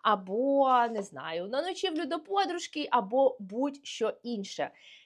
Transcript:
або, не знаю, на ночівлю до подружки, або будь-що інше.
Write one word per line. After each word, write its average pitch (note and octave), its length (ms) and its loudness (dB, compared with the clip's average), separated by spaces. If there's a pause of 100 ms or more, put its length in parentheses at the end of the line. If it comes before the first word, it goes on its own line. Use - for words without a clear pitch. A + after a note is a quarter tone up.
або, A3+ 680 4 (220)
не G#3+ 120 -2
знаю, D#3+ 440 -6
на B3+ 140 -2
ночівлю F4 440 -2
до E4 140 -2
подружки, F4+ 720 -2
або B3 480 2
будь-що A3+ 720 -4 (100)
інше. G3+ 480 -6 (340)